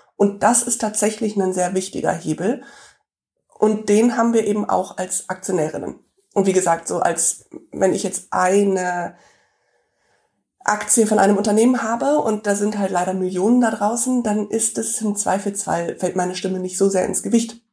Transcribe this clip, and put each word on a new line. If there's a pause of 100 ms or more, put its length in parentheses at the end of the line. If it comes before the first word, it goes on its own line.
(160)
Und
das
ist
tatsächlich
ein
sehr
wichtiger
Hebel. (960)
Und
den
haben
wir
eben
auch
als
Aktionärinnen. (340)
Und
wie
gesagt,
so
als, (260)
wenn
ich
jetzt
eine (1500)
Aktie
von
einem
Unternehmen
habe
und
da
sind
halt
leider
Millionen
da
draußen,
dann
ist
es
im
Zweifelsfall,
fällt
meine
Stimme
nicht
so
sehr
ins
Gewicht. (120)